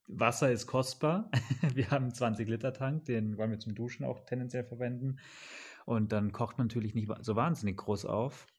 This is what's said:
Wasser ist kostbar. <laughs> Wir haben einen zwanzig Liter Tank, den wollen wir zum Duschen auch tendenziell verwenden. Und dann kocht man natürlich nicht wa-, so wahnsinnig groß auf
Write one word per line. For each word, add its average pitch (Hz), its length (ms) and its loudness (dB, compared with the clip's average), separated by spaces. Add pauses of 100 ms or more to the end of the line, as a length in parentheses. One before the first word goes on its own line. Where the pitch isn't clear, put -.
Wasser 120 420 4
ist 117 160 0
kostbar. 156 680 0
<laughs> 131 420 2
Wir 127 160 2
haben 135 160 4
einen 120 80 -4
zwanzig 110 340 0
Liter 113 240 0
Tank, 143 320 -2
den 107 340 0
wollen 110 120 2
wir 107 100 -2
zum 107 140 -6
Duschen 123 300 -6
auch 123 220 -4
tendenziell 123 380 -4
verwenden. 123 540 -4 (680)
Und 110 260 2
dann 104 200 2
kocht - 260 -2
man 123 80 2
natürlich 110 280 -2
nicht 107 140 0
wa-, 107 140 -6
so 113 140 0
wahnsinnig 113 400 2
groß 101 300 -2
auf 113 400 -2 (120)